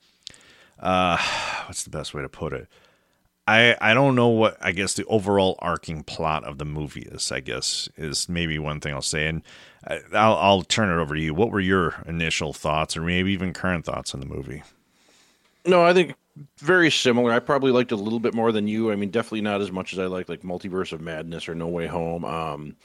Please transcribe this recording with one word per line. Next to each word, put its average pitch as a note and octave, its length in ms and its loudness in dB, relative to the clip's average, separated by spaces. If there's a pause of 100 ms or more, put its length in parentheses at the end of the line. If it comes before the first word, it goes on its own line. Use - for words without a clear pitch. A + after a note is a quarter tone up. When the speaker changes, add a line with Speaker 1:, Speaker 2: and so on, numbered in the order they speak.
(800)
Speaker 1:
uh, F2+ 380 2
<sighs> - 480 -4
what's - 180 -10
the - 60 -18
best D2+ 240 -8
way D2 80 -8
to C2+ 80 -8
put D2+ 240 -8
it? B1+ 140 -10 (800)
I, A2+ 320 6
I G#2+ 140 4
don't C3+ 220 4
know A#2+ 140 6
what, A2 300 4
I F#2+ 120 -2
guess, F#2+ 240 -2
the G2+ 100 -4
overall G2 540 4
arcing E2 440 -4
plot D#2 420 -2
of C#2+ 120 -10
the D2 80 -8
movie D2 380 -8
is, - 280 -8
I C2 100 -6
guess, - 540 -6
is C#2+ 320 -6
maybe E2+ 300 -2
one D2+ 220 -6
thing D2 120 -6
I'll C#2 120 -6
say. D#2 240 -2
And D#2+ 160 -4 (440)
I, D#2 120 -6 (140)
I'll, G#2+ 240 6
I'll F#2+ 260 2
turn G#2+ 260 0
it E2+ 100 2
over D2+ 140 -2
to D#2 80 -2
you. D#2 140 -2
What A2 160 2
were G#2 80 -2
your F#2 340 0 (140)
initial D#2+ 460 -4
thoughts D#2 440 -2
or D#2+ 60 -6
maybe F2+ 300 0
even F2+ 200 -4
current F2+ 320 -4
thoughts C2 300 -8
on C2+ 40 -10
the C2+ 60 -10
movie? C#2+ 380 -10 (1000)
Speaker 2:
No, F3 200 6
I F3 100 8
think E3 220 4 (420)
very E3 320 4
similar. B2 420 4
I A#2+ 60 4
probably C3+ 340 2
liked B2 200 4
it A2+ 80 0
a - 20 -4
little A2 180 -2
bit A2 140 0
more A2+ 180 2
than G#2 160 0
you. A2 240 0
I G#2 40 0
mean, G2+ 160 -2
definitely A2 300 -2
not G#2 200 0
as G2 100 -4
much F#2 220 -6
as F2+ 60 -4
I F#2 60 -2
liked, F#2 220 -6
like, E2 140 -10
Multiverse F2+ 500 -6
of D#2+ 100 -8
Madness E2 460 -10
or E2+ 60 -8
No E2 140 -6
Way E2+ 180 -4
Home. E2+ 400 -4
Um, D2+ 600 -8